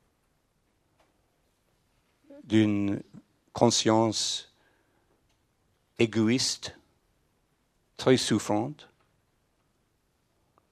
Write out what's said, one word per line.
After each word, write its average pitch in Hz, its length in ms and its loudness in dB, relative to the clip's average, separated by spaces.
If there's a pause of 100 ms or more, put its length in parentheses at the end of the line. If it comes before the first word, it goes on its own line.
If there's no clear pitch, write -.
(2500)
d'une 104 580 0 (500)
conscience - 1000 0 (1500)
égoïste, 113 760 -2 (1200)
très 131 220 2
souffrante. 110 680 -4 (1800)